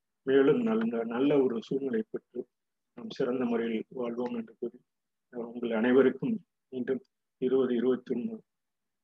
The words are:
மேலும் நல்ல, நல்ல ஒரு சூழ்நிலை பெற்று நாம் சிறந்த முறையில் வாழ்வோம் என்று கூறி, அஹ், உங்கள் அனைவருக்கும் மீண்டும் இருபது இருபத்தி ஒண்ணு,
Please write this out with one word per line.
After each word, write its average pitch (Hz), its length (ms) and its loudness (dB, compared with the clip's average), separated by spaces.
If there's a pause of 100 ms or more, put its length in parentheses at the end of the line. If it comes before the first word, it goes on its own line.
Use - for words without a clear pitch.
(260)
மேலும் 135 360 6
நல்ல, 113 420 0
நல்ல 135 380 2
ஒரு 117 200 0
சூழ்நிலை 131 480 -2
பெற்று - 360 -10 (480)
நாம் 113 160 -14
சிறந்த 123 340 -2
முறையில் 117 440 -2
வாழ்வோம் 120 460 -6
என்று 113 240 -10
கூறி, 117 200 -10 (540)
அஹ், 120 120 -8
உங்கள் 120 260 -6
அனைவருக்கும் 123 640 4 (340)
மீண்டும் 127 320 -4 (380)
இருபது 127 360 2
இருபத்தி 123 400 0
ஒண்ணு, 113 240 -6 (640)